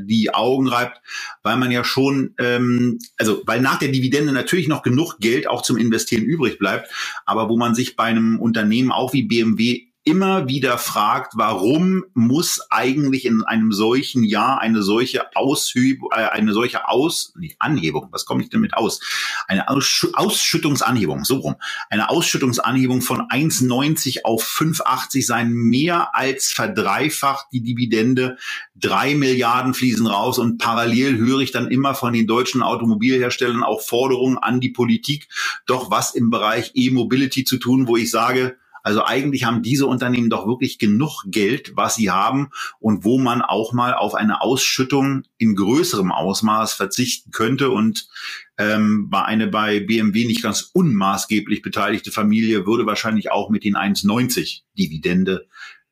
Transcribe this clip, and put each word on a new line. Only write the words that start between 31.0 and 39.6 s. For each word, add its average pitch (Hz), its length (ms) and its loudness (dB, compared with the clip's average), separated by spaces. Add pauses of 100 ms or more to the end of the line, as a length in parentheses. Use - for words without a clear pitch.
höre 131 240 2
ich 127 100 -2
dann 120 180 -2
immer 135 240 2
von 123 180 -2
den 113 140 2
deutschen 117 380 0
Automobilherstellern 117 960 0
auch 110 200 -2
Forderungen 127 580 0
an 123 220 0
die 123 80 0
Politik, 123 580 0 (400)
doch 120 240 -2
was 120 240 -2
im 117 160 2
Bereich 113 420 0
E-Mobility 127 720 0
zu 127 140 -2
tun, 131 280 2
wo 117 120 2
ich 117 120 0
sage, 127 480 0 (260)
also 104 200 2
eigentlich 131 400 0
haben 117 180 0